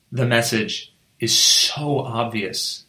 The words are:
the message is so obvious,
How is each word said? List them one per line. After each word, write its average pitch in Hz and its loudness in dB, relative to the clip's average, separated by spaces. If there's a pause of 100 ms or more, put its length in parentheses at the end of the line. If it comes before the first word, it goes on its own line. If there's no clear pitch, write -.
(120)
the 123 0
message 117 0 (260)
is 113 0
so - 2
obvious, 113 -4